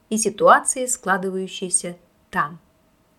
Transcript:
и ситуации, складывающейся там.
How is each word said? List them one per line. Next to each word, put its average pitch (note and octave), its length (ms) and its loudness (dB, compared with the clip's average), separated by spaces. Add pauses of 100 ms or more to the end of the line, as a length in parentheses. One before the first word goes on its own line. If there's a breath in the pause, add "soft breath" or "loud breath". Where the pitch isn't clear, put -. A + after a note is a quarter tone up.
и A3 80 -2
ситуации, B3+ 680 2
складывающейся F#3 1120 -4 (380)
там. E3 240 -2 (600)